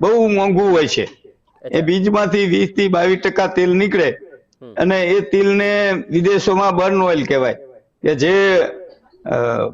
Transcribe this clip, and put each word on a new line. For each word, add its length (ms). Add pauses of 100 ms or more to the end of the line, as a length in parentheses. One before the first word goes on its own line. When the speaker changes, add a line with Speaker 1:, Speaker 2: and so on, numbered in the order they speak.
Speaker 1:
બહુ 280
મોંઘું 440
હોય 140
છે. 160
એ 320 (300)
Speaker 2:
અચ્છા. 160
Speaker 1:
બીજમાંથી 680
વીસ 300
થી 120
બાવીસ 300
ટકા 280
તેલ 280
નીકળે. 440 (440)
Speaker 2:
હમ. 120
Speaker 1:
અને 300
એ 160
તેલને 720 (180)
વિદેશોમાં 680
બર્ન 260
ઓઇલ 220
કહેવાય, 300 (480)
કે 120
જે, 480 (640)
અ, 480